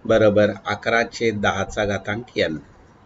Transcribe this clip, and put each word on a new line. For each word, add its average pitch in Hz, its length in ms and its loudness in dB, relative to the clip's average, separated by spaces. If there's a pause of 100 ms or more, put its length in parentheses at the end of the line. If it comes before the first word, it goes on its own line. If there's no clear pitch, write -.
बरोबर 104 460 4 (160)
अकरा 113 360 -2 (100)
छेद 110 280 -2
दहाचा 98 440 -2
घातांक 104 540 -6
एन. 80 180 0 (500)